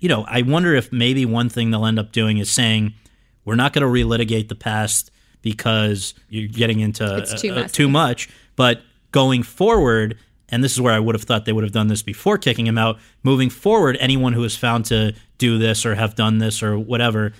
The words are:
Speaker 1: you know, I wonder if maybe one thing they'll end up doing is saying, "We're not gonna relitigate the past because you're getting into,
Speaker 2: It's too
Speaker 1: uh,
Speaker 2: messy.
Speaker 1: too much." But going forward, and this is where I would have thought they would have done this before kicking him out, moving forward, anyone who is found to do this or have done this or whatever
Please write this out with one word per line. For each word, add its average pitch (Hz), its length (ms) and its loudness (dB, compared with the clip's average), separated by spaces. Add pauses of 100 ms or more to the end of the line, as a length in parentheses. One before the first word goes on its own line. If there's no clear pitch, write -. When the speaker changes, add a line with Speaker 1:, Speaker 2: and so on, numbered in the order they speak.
Speaker 1:
you 180 80 -2
know, 110 200 0
I 123 140 0
wonder 160 320 2
if 123 180 -2
maybe 127 320 0
one 117 240 0
thing 113 220 -2
they'll 110 160 0
end 110 140 0
up 107 120 -8
doing 110 260 0
is 101 120 -4
saying, 110 420 0 (520)
"We're 110 100 -2
not 131 180 2
gonna 139 140 2
relitigate 113 600 0
the 120 80 -10
past 107 540 -4 (320)
because 107 720 -2 (140)
you're 107 200 -8
getting 113 320 0
into, 107 380 -2
Speaker 2:
It's 104 220 -6
too 208 120 -4
Speaker 1:
uh, 127 40 -8
Speaker 2:
messy. 120 160 -6
Speaker 1:
too 147 160 2
much." 139 400 0 (280)
But 123 260 2 (300)
going 131 300 4
forward, 120 760 2 (320)
and 120 160 -2
this 131 80 0
is 127 80 -2
where 123 140 4
I 110 60 2
would 113 140 0
have 110 100 -4
thought 110 200 -2
they 110 80 -2
would 110 120 0
have 101 80 -4
done 107 160 2
this 107 140 0
before 196 360 -2
kicking 117 280 -2
him 113 120 0
out, 113 200 0 (240)
moving 131 280 2
forward, 190 500 2
anyone 131 320 0
who 120 120 0
is 110 120 -4
found 117 300 -2
to 107 260 0 (260)
do 117 200 2
this 113 260 0
or 110 120 -2
have 110 180 -2
done 110 240 2
this 110 240 -2
or 104 160 -2
whatever 110 600 -2